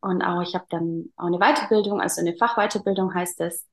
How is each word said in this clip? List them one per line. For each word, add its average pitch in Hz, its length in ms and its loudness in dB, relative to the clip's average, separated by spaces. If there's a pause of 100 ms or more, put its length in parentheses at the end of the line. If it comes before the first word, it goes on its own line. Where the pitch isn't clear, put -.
Und 190 220 -2
auch, 175 200 0
ich 180 120 -6
hab 180 140 -4
dann 165 480 -4
auch 175 100 -6
eine 175 120 0
Weiterbildung, 208 600 4
also - 200 -2
eine 170 160 -2
Fachweiterbildung 202 760 0
heißt 180 280 -4
es. 170 300 -6